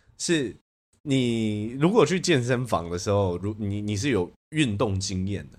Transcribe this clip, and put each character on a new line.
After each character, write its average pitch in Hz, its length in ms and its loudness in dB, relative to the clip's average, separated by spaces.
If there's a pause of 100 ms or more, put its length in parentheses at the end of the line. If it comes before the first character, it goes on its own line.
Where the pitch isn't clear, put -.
(160)
是 143 400 -2 (460)
你 117 800 0
如 165 100 4
果 208 160 6
去 175 140 0
健 147 220 2
身 123 220 0
房 85 240 -2
的 87 80 -4
时 92 140 -2
候， 98 280 2
如-， 101 200 -4
你， 104 240 -4
你 104 140 -2
是 123 140 -2
有 95 200 2 (200)
运 135 280 0
动 101 220 0
经 95 260 -4
验 92 240 -6
的， - 80 -20